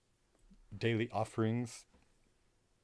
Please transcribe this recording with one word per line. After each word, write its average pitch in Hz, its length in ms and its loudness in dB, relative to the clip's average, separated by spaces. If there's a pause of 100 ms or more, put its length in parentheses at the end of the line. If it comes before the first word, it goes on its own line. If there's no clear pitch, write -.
(760)
daily 117 340 2
offerings 113 760 0 (1000)